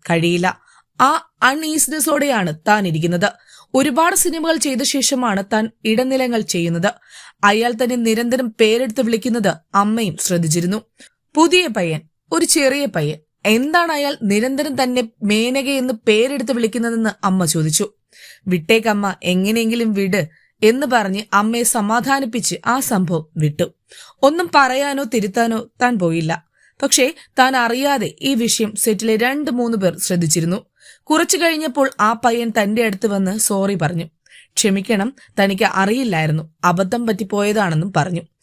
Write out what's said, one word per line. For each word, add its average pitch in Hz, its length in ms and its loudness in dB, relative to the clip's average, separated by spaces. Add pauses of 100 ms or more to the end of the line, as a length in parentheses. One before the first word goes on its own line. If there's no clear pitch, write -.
(100)
കഴിയില്ല. 175 500 0 (400)
ആ 285 300 2 (120)
അൺഈസിനെസ്സോടെയാണ് 285 1120 0 (140)
താൻ 208 200 2
ഇരിക്കുന്നത്. 170 440 0 (420)
ഒരുപാട് 302 420 2
സിനിമകൾ 330 400 0
ചെയ്ത 277 260 -2
ശേഷമാണ് 247 720 -2
താൻ 220 180 0 (140)
ഇടനിലങ്ങൾ 247 560 0
ചെയ്യുന്നത്. 170 520 -2 (520)
അയാൾ 226 280 2
തന്നെ 247 240 -2
നിരന്തരം 233 640 0
പേരെടുത്ത് 226 420 2
വിളിക്കുന്നത് 220 520 0 (200)
അമ്മയും 208 460 0
ശ്രദ്ധിച്ചിരുന്നു. 175 640 0 (520)
"പുതിയ 339 320 4
പയ്യൻ, 180 340 -4 (320)
ഒരു 330 120 0
ചെറിയ 277 420 2
പയ്യൻ, 156 320 -4 (280)
എന്താണ് 302 460 0
അയാൾ 285 300 -2
നിരന്തരം 262 600 0
തന്നെ 247 260 -2 (140)
മേനക 233 460 0
എന്ന് 262 260 -2 (140)
പേരെടുത്ത് 247 440 2
വിളിക്കുന്നതെന്ന്" 233 580 -2 (140)
അമ്മ 185 200 2
ചോദിച്ചു. 156 460 0 (580)
"വിട്ടേക്കമ്മ, 202 720 0
എങ്ങനെയെങ്കിലും 220 720 0
വിട്" 196 360 0 (340)
എന്ന് 247 300 4
പറഞ്ഞ് 202 300 0 (100)
അമ്മയെ 220 300 2
സമാധാനിപ്പിച്ച് 233 920 0 (120)
ആ 254 140 0
സംഭവം 185 460 -2 (100)
വിട്ടു. 151 360 -2 (500)
ഒന്നും 330 320 2
പറയാനോ 277 500 2
തിരുത്താനോ 220 600 -2 (160)
താൻ 247 160 2
പോയില്ല. 165 480 -2 (360)
പക്ഷേ 277 320 2 (240)
താൻ 262 180 4
അറിയാതെ 247 640 0
ഈ 269 120 0
വിഷയം 220 420 -2
സെറ്റിലെ 220 400 0
രണ്ട് 269 340 -2
മൂന്ന് 233 280 -2
പേർ 175 200 0
ശ്രദ്ധിച്ചിരുന്നു. 175 680 0 (360)
കുറച്ചു 330 340 2
കഴിഞ്ഞപ്പോൾ 302 540 0 (100)
ആ 220 120 4
പയ്യൻ 233 400 0 (100)
തന്റെ 214 220 0
അടുത്ത് 208 220 -2
വന്ന് 196 320 -2
സോറി 196 360 0
പറഞ്ഞു. 170 300 -2 (520)
"ക്ഷമിക്കണം, 202 580 0 (260)
തനിക്ക് 196 240 2
അറിയില്ലായിരുന്നു, 185 920 0 (100)
അബദ്ധം 190 420 0
പറ്റിപ്പോയതാണെന്നും" 202 920 0
പറഞ്ഞു. 170 240 -2 (220)